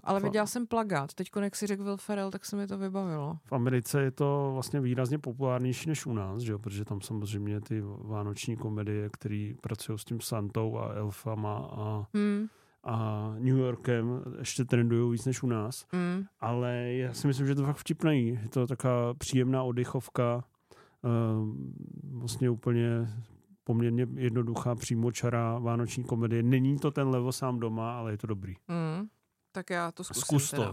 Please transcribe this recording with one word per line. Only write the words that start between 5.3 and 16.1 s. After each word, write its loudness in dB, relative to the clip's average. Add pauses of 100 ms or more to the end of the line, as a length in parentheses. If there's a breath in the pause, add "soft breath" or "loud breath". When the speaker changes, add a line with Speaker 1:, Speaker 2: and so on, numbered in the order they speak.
Speaker 2:
než -2
u -2
nás, -2
že -2
jo? -2
Protože -4
tam -4
samozřejmě -4
ty -4 (180)
vánoční -4
komedie, -2
který -4
pracují -6
s -10
tím -6
Santou -2
a -4
elfama -4 (160)
a, -4
Speaker 1:
Hmm. 0 (380 loud breath)
Speaker 2:
a -2 (100)
New 4
Yorkem, 2 (160)
ještě -2
trendujou 6
víc 0
než 0
u 0
nás. -2
Speaker 1:
Hmm. 0 (160)